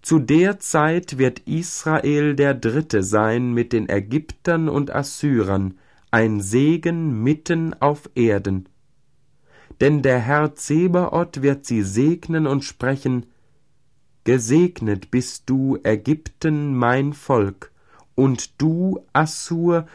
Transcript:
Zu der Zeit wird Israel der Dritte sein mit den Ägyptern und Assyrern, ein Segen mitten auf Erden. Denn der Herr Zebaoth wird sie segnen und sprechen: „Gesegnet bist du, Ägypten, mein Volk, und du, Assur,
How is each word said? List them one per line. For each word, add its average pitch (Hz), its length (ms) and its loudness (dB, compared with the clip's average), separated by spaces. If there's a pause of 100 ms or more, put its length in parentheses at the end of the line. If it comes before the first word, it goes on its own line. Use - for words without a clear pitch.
Zu 160 180 2
der 170 400 2
Zeit 160 580 -2
wird 127 220 0
Israel 147 960 -2
der 139 180 2
Dritte 117 500 0
sein 110 500 0
mit 120 200 -2
den 107 160 -2
Ägyptern 151 800 -2
und 143 260 -4
Assyrern, 98 840 -2 (340)
ein 110 280 2
Segen 147 840 0
mitten 160 580 -2
auf 147 340 0
Erden. 101 540 0 (1080)
Denn 143 240 2
der 127 160 2
Herr 147 360 0
Zebaoth 170 880 -2
wird 139 240 0
sie 113 160 -2
segnen 156 640 0
und 139 180 -2
sprechen: 127 640 -4 (1000)
„Gesegnet 117 840 0
bist - 400 -4
du, 135 340 0
Ägypten, 147 920 -2
mein 127 380 2
Volk, 107 580 -2 (420)
und 135 480 0
du, 170 380 0 (140)
Assur, 165 800 0